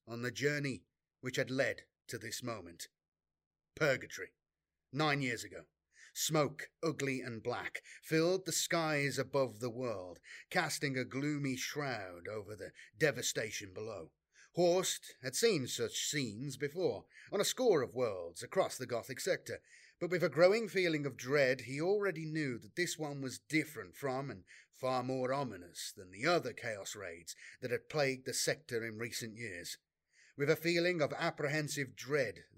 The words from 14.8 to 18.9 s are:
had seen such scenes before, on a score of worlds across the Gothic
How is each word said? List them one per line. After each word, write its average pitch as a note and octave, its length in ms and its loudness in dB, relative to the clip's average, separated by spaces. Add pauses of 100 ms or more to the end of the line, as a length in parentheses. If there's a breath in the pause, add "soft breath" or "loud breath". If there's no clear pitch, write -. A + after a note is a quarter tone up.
had C3 120 -4
seen E3+ 320 4
such - 440 -2
scenes C3 480 -4
before, C#3+ 480 -2 (260 loud breath)
on G3+ 80 2
a F3+ 40 4
score A3 360 6
of A2 140 -2
worlds G#2 480 -2
across D#3 340 0
the B2+ 100 -6
Gothic B2 320 -4